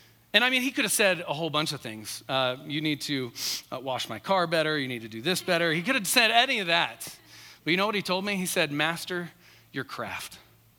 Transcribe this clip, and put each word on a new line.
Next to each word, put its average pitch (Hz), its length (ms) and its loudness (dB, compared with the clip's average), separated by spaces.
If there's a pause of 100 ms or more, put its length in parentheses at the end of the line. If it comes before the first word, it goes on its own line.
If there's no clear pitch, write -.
(320)
And 208 100 6
I 247 60 4
mean, 254 140 2
he 262 80 0
could 247 160 0
have 190 60 0
said 185 360 4
a 151 60 -2
whole 160 160 -2
bunch 151 220 0
of 139 100 -8
things. 110 480 -10
Uh, 131 340 0
"You 151 160 -4
need 151 220 -2
to, 131 280 -4 (400)
uh, 131 80 -6
wash 131 300 -4
my 113 100 -8
car 185 280 2
better. 156 320 2
You 131 100 -2
need 120 140 -6
to 117 60 -12
do 110 120 -10
this 175 220 0
better." 170 320 2
He 170 80 0
could 262 140 0
have 202 100 -2
said 233 240 4
any 240 300 4
of 180 80 -2
that. 156 460 0 (480)
But 151 100 0
you 175 40 4
know 190 80 2
what 214 100 0
he 196 80 0
told 185 220 -2
me? 202 120 0
He 185 100 -2
said, 160 260 2
"Master 165 600 -2 (380)
your 131 140 -6
craft." - 540 -10 (400)